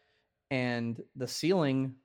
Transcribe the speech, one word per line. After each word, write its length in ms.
And 480
the 120
ceiling 760